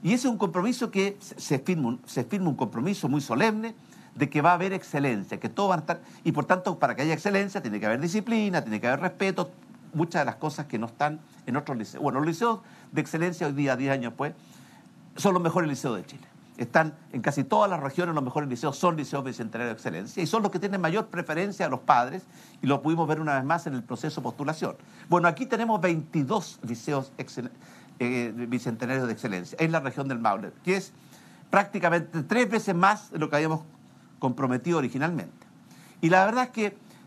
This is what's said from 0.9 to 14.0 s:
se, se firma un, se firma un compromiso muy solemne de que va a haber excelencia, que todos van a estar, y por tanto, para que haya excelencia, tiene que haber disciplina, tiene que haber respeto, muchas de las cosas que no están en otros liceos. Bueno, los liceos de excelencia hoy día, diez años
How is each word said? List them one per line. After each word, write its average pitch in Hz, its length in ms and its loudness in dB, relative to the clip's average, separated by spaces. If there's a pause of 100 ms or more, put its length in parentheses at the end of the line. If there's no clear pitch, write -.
se, - 200 -18
se 139 200 -2
firma 143 300 0
un, 123 160 -4
se - 180 -4
firma 185 260 0
un 123 60 0
compromiso 135 540 -2
muy 143 100 2
solemne 214 560 0 (400)
de 147 140 0
que 151 120 0
va 170 100 8
a - 20 8
haber 185 180 0
excelencia, 135 680 -2
que 117 100 -4
todos 196 200 0
van 175 100 2
a - 20 -8
estar, 170 200 -4 (220)
y 160 80 2
por 143 140 0
tanto, 185 340 2
para 123 160 2
que 127 60 -2
haya 160 120 2
excelencia, 196 480 0
tiene 104 180 -4
que 107 60 -2
haber 113 140 2
disciplina, 202 600 0
tiene 107 180 -2
que 120 80 0
haber 139 140 2
respeto, 185 500 -2 (420)
muchas 170 280 0
de 135 40 2
las 113 100 -4
cosas - 320 -6
que 113 120 -2
no 117 60 -2
están 151 340 -2 (260)
en 123 120 -2
otros 135 200 -4
liceos. 101 240 -8
Bueno, 135 180 0
los 156 80 2
liceos 196 340 0 (320)
de 151 80 0
excelencia 170 460 -2
hoy 139 60 -2
día, 139 220 2
diez 135 160 0
años 120 200 -2